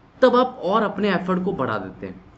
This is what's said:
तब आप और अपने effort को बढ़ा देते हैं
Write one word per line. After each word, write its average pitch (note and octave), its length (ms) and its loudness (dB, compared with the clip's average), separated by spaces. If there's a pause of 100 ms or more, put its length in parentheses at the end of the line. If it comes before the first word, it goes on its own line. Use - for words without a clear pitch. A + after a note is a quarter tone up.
(220)
तब B3 140 6
आप B3 280 2
और G#3 200 0
अपने G3 300 0
effort F3+ 300 -2
को F#3+ 100 -2
बढ़ा A#2 240 -2
देते F#2+ 300 -10
हैं F2+ 180 -16 (120)